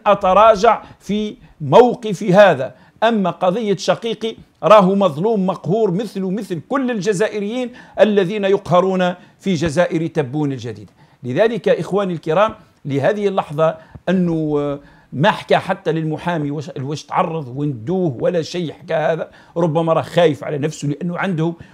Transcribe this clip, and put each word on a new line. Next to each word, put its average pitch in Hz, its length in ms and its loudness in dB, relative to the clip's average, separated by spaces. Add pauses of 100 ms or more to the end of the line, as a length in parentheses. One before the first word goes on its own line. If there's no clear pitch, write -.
أتراجع 202 760 4 (180)
في 208 360 -6 (260)
موقفي 202 720 4
هذا. 165 420 6 (280)
أما 214 260 2
قضية 190 460 0
شقيقي - 600 -4 (280)
راهو 190 320 6
مظلوم 196 500 0
مقهور 190 460 0
مثل، 190 300 -4
مثل 190 480 -6
كل 254 220 -2
الجزائريين 214 800 -2 (280)
الذين 202 440 2
يقهرون 185 680 2 (260)
في 196 140 -2
جزائر 165 540 0
تبون 147 440 -4
الجديدة. 107 400 -12 (320)
لذلك 196 460 0
إخواني 185 440 -2
الكرام، 175 400 0 (320)
لهذه 143 420 0
اللحظة 160 480 -2 (340)
أنه، 165 500 0
آه، 143 200 -4 (340)
ما 160 180 2
حكى - 260 0
حتى 180 340 -4
للمحامي 156 600 -4
واش، 143 280 -10
واش 139 240 -8
تعرض 160 540 -4
وندوه 147 640 -4
ولا 170 220 0
شيء 170 300 -6
حكى - 220 -10
هذا، 165 360 -2 (280)
ربما 165 360 0
راه 156 80 0
خايف 160 420 2
على 151 140 -6
نفسه 147 300 -6
لأنه 170 300 -6
عنده، 165 360 -2 (200)